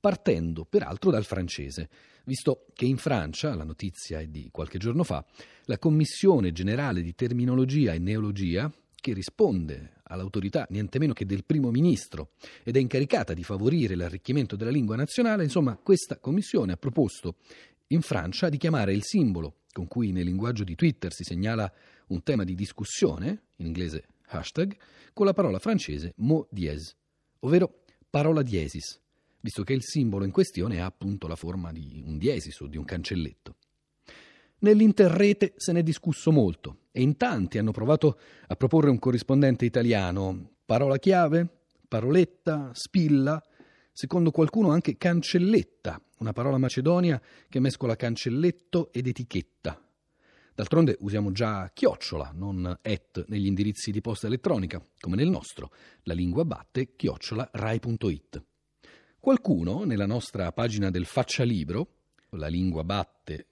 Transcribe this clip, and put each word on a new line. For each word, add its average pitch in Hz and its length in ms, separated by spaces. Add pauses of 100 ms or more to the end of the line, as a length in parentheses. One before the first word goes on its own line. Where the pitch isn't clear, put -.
Partendo, 82 640
peraltro, 185 480
dal 117 120
francese, 80 640 (360)
visto - 480
che - 140
in 131 100
Francia, 117 580
la 80 80
notizia 78 560
è 80 80
di 76 240
qualche - 280
giorno 117 260
fa, 76 200 (420)
la 107 120
Commissione 156 720
Generale 98 520
di 87 120
Terminologia 127 800
e 82 80
Neologia, 101 680 (280)
che - 160
risponde 87 800 (100)
all'autorità 95 680
niente 104 280
meno 147 140
che 113 120
del 98 200
primo 139 260
ministro 120 600 (340)
ed 117 120
è 135 40
incaricata 127 520
di 85 120
favorire 107 500
l'arricchimento 98 600
della 113 160
lingua 113 240
nazionale, 208 480
insomma, 139 360
questa - 380
commissione 123 540
ha 82 40
proposto 117 600 (520)
in 165 120
Francia 95 480
di 147 80
chiamare 131 360
il 101 120
simbolo 92 540 (140)
con 90 140
cui 113 240
nel 90 140
linguaggio 104 400
di 85 100
Twitter 131 380
si - 100
segnala 101 500 (360)
un 90 160
tema 123 180
di 90 140
discussione, 101 840 (160)
in 85 80
inglese 80 400 (240)
hashtag, 180 460 (360)
con 202 140
la 233 60
parola 113 280
francese 85 560
mot 147 340
dièse, 80 460 (440)
ovvero 170 420 (280)
parola 151 320
diesis, 80 580 (440)
visto 107 200
che 135 80
il 131 100
simbolo 104 420
in 95 60
questione 95 500
ha 90 60
appunto 98 400
la 82 80
forma 87 380
di 78 340
un 78 100
diesis 82 440
o 71 80
di 73 80
un 78 80
cancelletto. - 720 (1040)
Nell'interrete 202 960
se - 160
n'è 170 100
discusso 160 480
molto 92 520 (100)
e 123 100
in 143 140
tanti 113 420
hanno 107 140
provato 131 480 (260)
a 92 80
proporre 147 360
un 117 100
corrispondente 131 640
italiano, 98 840 (140)
parola 135 340
chiave, 170 500 (400)
paroletta, 143 840
spilla, 151 680 (480)
secondo 165 400
qualcuno 170 400
anche 156 260
cancelletta, 175 1040 (180)
una 110 140
parola 131 260
macedonia 147 600 (280)
che - 100
mescola 127 380
cancelletto 143 960
ed 127 160
etichetta. - 680 (800)
D'altronde 156 460
usiamo 101 320
già 101 420
chiocciola, - 580
non 92 320
at, 90 600
negli 101 200
indirizzi 101 440
di 104 100
posta 110 280
elettronica, 110 520 (200)
come 87 160
nel 147 120
nostro, - 440 (320)
lalinguabatte 90 880
chiocciola - 560
rai 110 300
punto 117 280
it. 80 320 (800)
Qualcuno, 143 640
nella 104 220
nostra 101 440
pagina 107 400
del 90 140
Faccia - 400
Libro, 104 420 (440)
La 76 180
Lingua 85 340
Batte 85 680